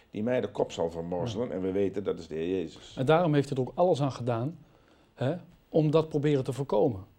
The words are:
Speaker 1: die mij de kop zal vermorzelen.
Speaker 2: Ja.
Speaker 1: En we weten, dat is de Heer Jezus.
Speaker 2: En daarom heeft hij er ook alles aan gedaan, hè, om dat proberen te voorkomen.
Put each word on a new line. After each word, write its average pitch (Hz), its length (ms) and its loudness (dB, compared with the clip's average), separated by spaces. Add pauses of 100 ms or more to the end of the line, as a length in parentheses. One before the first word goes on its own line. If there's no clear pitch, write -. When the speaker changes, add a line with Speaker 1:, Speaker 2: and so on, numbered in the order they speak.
(100)
Speaker 1:
die 104 120 -6
mij 123 180 0
de - 100 -2
kop - 220 -2
zal 82 180 -2
vermorzelen. 87 580 -4
Speaker 2:
Ja. 73 60 -8
Speaker 1:
En 95 80 -4
we 92 100 -2
weten, 98 320 0
dat 87 140 -2
is 82 100 -14
de 76 60 -10
Heer 82 140 -2 (100)
Jezus. - 380 -8
Speaker 2:
En 131 100 -2
daarom 160 280 4
heeft 143 140 2
hij 135 100 -4
er 127 60 2
ook 120 100 -10
alles 175 280 4
aan 135 100 0
gedaan, 120 460 -4 (560)
hè, 135 200 -2 (340)
om 156 220 2
dat 156 180 4
proberen 143 360 2
te 139 80 -4
voorkomen. 131 520 0 (140)